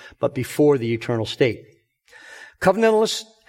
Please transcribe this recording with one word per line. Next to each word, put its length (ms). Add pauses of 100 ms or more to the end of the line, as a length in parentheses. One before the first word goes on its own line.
(200)
but 160
before 420
the 160
eternal 320
state. 380 (960)
Covenantalists, 680 (240)